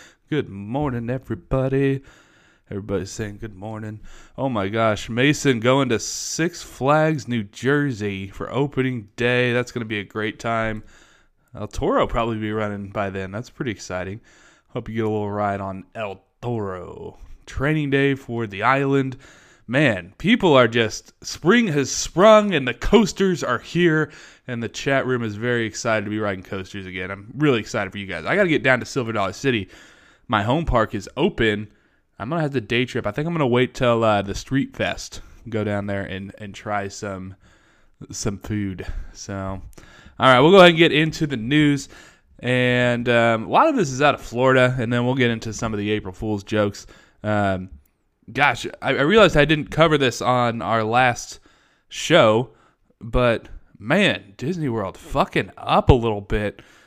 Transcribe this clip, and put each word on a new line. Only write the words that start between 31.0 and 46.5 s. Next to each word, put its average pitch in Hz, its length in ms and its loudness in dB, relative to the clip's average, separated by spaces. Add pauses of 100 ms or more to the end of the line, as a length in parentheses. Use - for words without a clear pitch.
open. 110 500 0 (520)
I'm 104 100 -8
gonna 160 140 -2
have 143 100 -4
to 131 80 -2
day 117 240 -2
trip. 110 220 -6
I 104 40 -2
think 151 160 -6
I'm 170 60 -4
gonna 156 140 0
wait 123 260 2
till, 117 300 2
uh, 107 180 4
the 98 140 -8
Street - 400 -4
Fest. - 460 -6 (280)
Go 107 140 -4
down 101 240 -2
there 98 160 -6
and, 98 340 -12
and 101 160 -14
try 101 340 -6
some, 95 480 -10 (760)
some 101 260 -6
food. 98 480 -6 (260)
So, - 220 -14
all 95 280 -8 (580)
right, 127 200 8
we'll 151 120 8
go 196 60 10
ahead 180 120 12
and 165 80 4
get 165 140 6
into 156 340 0
the 139 100 -4
news. 143 540 2 (480)
And, 123 720 0
um, 117 360 4
a 82 40 -8
lot 220 200 6
of 294 60 0
this 185 140 0
is 131 140 -2
out 143 100 6
of - 80 -8
Florida, 127 560 2
and 120 160 -2
then 120 100 0
we'll 127 120 0
get 123 160 2
into 113 200 -6
some 110 220 -4
of 104 60 -4
the 104 100 -2
April 104 240 -2
Fool's 107 300 -6
jokes. 104 420 -2 (380)